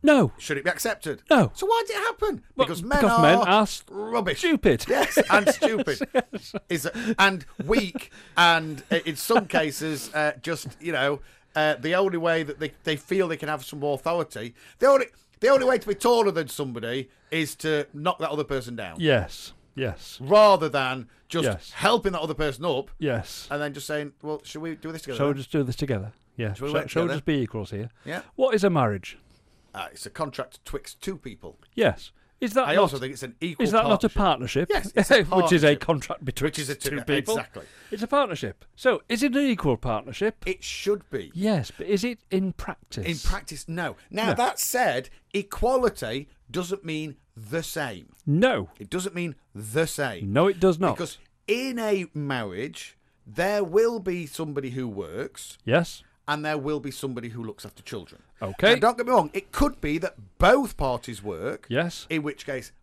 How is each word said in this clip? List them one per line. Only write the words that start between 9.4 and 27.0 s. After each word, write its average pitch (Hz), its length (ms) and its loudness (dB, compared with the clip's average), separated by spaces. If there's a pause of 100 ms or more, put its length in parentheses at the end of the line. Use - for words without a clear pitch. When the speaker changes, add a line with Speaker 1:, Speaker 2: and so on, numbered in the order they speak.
Speaker 2:
cases, 156 680 -2
uh, 151 200 0 (100)
just, 165 240 -6 (140)
you 160 100 -6
know, 143 300 0 (340)
uh, 151 240 2
the 160 160 -2
only 185 240 2
way 165 240 2
that 143 160 -8
they, 151 140 -6 (100)
they 156 140 -2
feel 185 320 -2
they 160 80 -4
can 151 120 -8
have 147 160 -4
some 147 200 -12
authority, 147 720 -4 (240)
the 247 80 4
only, 269 180 6 (320)
the 220 100 2
only 262 180 6
way 254 120 4
to - 80 -6
be 202 80 0
taller 226 380 4
than 160 160 -2
somebody 127 600 -6 (220)
is 160 260 -2
to 151 380 -2
knock 160 240 -2
that 160 120 -4
other 147 140 -2
person 120 320 -6
down. 92 220 -10
Speaker 1:
Yes, 131 540 2 (240)
yes. 120 440 -8
Speaker 2:
Rather 185 480 8
than 131 400 -2 (200)
just 165 160 -2
Speaker 1:
Yes. 104 280 -2
Speaker 2:
helping 196 400 0
that 165 80 -4
other 156 140 -4
person 143 300 -4
up 143 340 -2
Speaker 1:
Yes. - 520 -4
Speaker 2:
and 147 120 -4
then 143 120 -6
just 139 140 -12
saying, 147 240 -6 (100)
"Well, 151 220 -6
should - 180 -12
we 165 140 -8
do 160 160 -12
this 160 100 -12
together 127 160 -10
Speaker 1:
Shall 139 100 2
we 143 40 0
Speaker 2:
then?" 135 100 -4
Speaker 1:
just - 100 -14
do 147 120 2
this 123 120 -4
together? 107 360 -4 (240)
Yeah. 107 180 -4
Speaker 2:
Shall 123 120 -8
we 147 60 -4
Speaker 1:
Shall, 147 100 0
Speaker 2:
work - 80 -8
Speaker 1:
shall 165 120 0